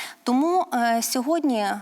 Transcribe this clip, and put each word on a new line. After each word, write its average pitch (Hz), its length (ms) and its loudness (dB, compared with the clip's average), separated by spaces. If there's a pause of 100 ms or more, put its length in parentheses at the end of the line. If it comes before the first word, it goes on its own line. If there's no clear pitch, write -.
(220)
Тому, 320 520 2
е, 233 280 0
сьогодні 262 640 0 (160)